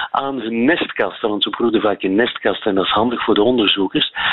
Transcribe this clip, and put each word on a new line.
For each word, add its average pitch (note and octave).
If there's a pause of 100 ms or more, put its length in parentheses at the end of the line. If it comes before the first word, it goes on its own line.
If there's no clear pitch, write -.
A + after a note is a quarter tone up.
(100)
Aan C3+
hun A#2
nestkasten, A#2+
want G#2
ze G#2+
broeden A2
vaak G#2
in F#2+
nestkasten A2
en F#2+
dat F#2
is F2
handig A2+
voor A2
de G2+
onderzoekers, G#2+ (200)